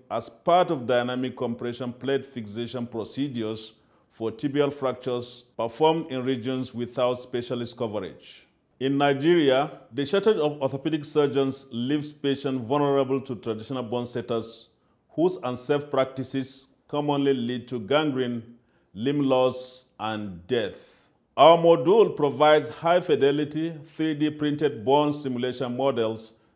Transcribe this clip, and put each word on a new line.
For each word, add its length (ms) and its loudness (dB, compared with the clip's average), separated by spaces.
as 180 -6
part 420 2
of 160 -4
dynamic 520 0
compression 520 -6
plate 360 -4
fixation 600 -8
procedures 840 -6
for 140 -4
tibial 400 0
fractures 720 -6
performed 540 0
in 140 -4
regions 500 -4
without 460 0
specialist 560 -6
coverage. 720 -8
In 180 0
Nigeria, 720 4
the 120 -4
shortage 340 2
of 220 0
orthopedic 440 -2
surgeons 640 0
leaves 420 -4
patients 540 -4
vulnerable 540 2
to 160 -8
traditional 480 -6
bone 240 -6
setters 600 -6
whose 340 0
unsafe 440 -2
practices 800 -4
commonly 440 0
lead 360 -4
to 100 -6
gangrene, 640 0
limb 280 -2
loss, 680 0
and 480 -8
death. 580 -4
Our 200 10
module 600 6
provides 540 4
high-fidelity 1040 0
three 200 -2
D 160 0
printed 540 -2
bone 280 4
simulation 640 -4
models 560 -2